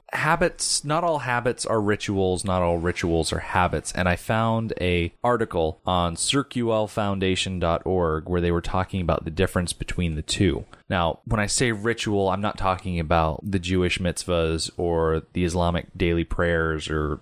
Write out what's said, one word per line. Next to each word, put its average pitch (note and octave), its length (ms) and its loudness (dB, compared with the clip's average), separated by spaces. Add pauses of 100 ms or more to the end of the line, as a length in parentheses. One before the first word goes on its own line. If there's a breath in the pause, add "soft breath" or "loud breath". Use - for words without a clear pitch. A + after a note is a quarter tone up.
(120)
habits, - 720 0
not D3+ 180 0
all E3 160 2
habits B2 480 -2
are A2 140 2
rituals, G2 640 0
not F#2 180 2
all F2 160 2
rituals E2 540 0
are E2 80 -2
habits. E2+ 500 0
And F2+ 180 0
I F2 60 2
found A2+ 680 -2
a F2 320 0 (120)
article G#2+ 600 0
on F2 300 2
circulfoundation G2+ 1500 0
dot E2+ 240 2
org E2 440 0
where F2+ 120 2
they F2 120 2
were E2+ 80 2
talking F#2 400 -2
about E2 240 0
the E2 60 -6
difference F2+ 420 0
between - 420 -4
the D2+ 80 -4
two. - 420 0 (240 loud breath)
Now, E2+ 360 0
when A2 160 -2
I G#2 60 2
say A#2+ 260 0
ritual, G#2 560 0
I'm F#2+ 120 0
not G#2 180 -2
talking F#2 420 0
about D#2+ 420 2
the G2 160 -2
Jewish F2+ 400 0
mitzvahs E2 800 0
or E2 460 0 (100)
the F2+ 120 0
Islamic E2+ 420 0 (100)
daily E2+ 260 2
prayers E2 680 0
or D2+ 340 -2